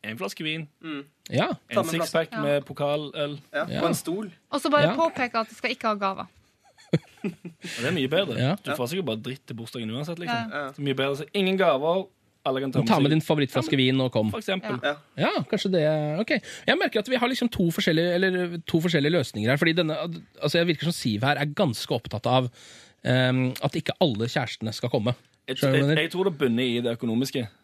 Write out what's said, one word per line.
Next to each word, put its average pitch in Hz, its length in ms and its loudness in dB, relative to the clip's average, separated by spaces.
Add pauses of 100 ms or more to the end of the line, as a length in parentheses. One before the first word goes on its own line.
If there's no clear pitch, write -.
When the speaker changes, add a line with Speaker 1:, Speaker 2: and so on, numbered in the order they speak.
Speaker 1:
en 110 120 -8
flaske 180 280 -8
vin. 156 240 -6 (120)
Speaker 2:
Mm. 151 200 -10 (300)
Speaker 3:
Ja. 147 180 0
Speaker 2:
Ta - 20 -4
Speaker 1:
En - 60 -4 (180)
Speaker 2:
med 214 40 2
en 175 60 0
flaske. 165 220 -2
Speaker 1:
sixpack 165 240 0
Speaker 4:
Ja. 240 120 -6
Speaker 1:
med 143 220 0
pokaløl. 147 760 -4 (120)
Speaker 2:
Ja, 156 140 -2
Speaker 3:
Ja. - 140 -4
Speaker 2:
på 165 80 0
en 170 60 2
stol. 185 360 -6 (220)
Speaker 4:
Og 285 100 -2
så 320 80 0
bare 294 140 6
Speaker 3:
Ja. 190 100 2
Speaker 4:
påpeke 285 400 0
at 226 140 -2
de 220 80 -20
skal 233 180 -4
ikke 233 140 -4
ha 214 60 0
gaver. 196 340 -4 (960)
Speaker 1:
Og - 580 -10
det 131 60 0
er 185 80 0
mye 131 140 0
bedre. 160 280 0
Speaker 3:
Ja. 131 240 2
Speaker 1:
Du - 140 -8
får 123 160 -4
sikkert 180 160 -4
bare 110 140 -4
dritt 127 260 -10
til 120 100 -10
bursdagen 113 320 -8
uansett, 156 320 -8
liksom. 233 300 -4
Speaker 4:
Ja. 147 140 -6
Speaker 2:
Ja. 135 60 -10
Speaker 1:
Så 147 120 -8
mye 139 100 0
bedre. 135 220 0
Så 147 180 -10
ingen 190 240 2
gaver, 170 480 4 (400)
alle 131 160 2
kan 135 80 -2
ta 127 80 0
Speaker 3:
Men 117 60 2
Speaker 1:
med 113 80 0
Speaker 3:
ta 135 80 6
med 143 100 6
Speaker 1:
seg 160 60 6
Speaker 3:
din 156 100 2
favorittflaske 143 500 0
vin 131 240 4
og 127 120 0
kom. 110 180 2
Speaker 1:
For 120 80 -6
eksempel. 185 460 -4
Speaker 2:
Ja. 147 100 0 (220)
Speaker 3:
Ja, 247 160 0 (180)
kanskje 196 220 0
det, 165 120 4 (360)
ok. 262 160 0 (320)
Jeg 285 100 2
merker 294 240 0
at 254 60 -8
vi 254 80 0
har 240 120 0
liksom 247 220 0
to 175 240 0
forskjellige, 175 400 2
eller 180 520 0
to 165 140 2
forskjellige 156 380 2
løsninger 110 320 0
her, 139 80 6
fordi 165 160 4
denne, 160 220 0 (440)
altså, 151 220 2
jeg 170 80 2
virker 147 200 -2
som - 20 -4
Siv 110 340 -2
her 143 160 4
er 151 40 0
ganske 147 440 0
opptatt 110 360 -4
av, 127 220 4 (560)
ehm, 127 460 2 (120)
at 139 120 -2
ikke - 260 -4
alle 120 300 2
kjærestene 110 420 -4
skal - 180 -4
komme. 120 260 0 (320)
Speaker 1:
Jeg, 156 100 -4
Speaker 3:
Skjønner - 20 -6
du 143 60 2
hva 135 60 4
jeg 139 100 4
Speaker 1:
jeg, 143 60 2
Speaker 3:
mener? 156 140 2
Speaker 1:
jeg 165 100 -2
tror 180 120 0
det 170 140 -2
bunner 123 240 2
i 120 200 0
det 117 160 -2
økonomiske. 120 500 -2 (160)